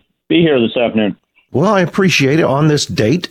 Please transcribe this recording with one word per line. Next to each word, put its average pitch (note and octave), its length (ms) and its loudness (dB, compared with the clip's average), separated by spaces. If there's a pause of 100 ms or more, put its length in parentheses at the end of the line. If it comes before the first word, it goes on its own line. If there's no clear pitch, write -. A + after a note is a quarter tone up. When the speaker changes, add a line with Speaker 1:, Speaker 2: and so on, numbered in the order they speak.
(280)
Speaker 1:
be E3 140 2
here D3 180 2
this A2+ 160 -2
afternoon. A2 400 -2 (380)
Speaker 2:
Well, F#3 200 0
I F#3+ 80 2
appreciate D#3 560 0
it. E3 80 0
On C#3+ 220 0
this D3 180 0
date, A2 440 -2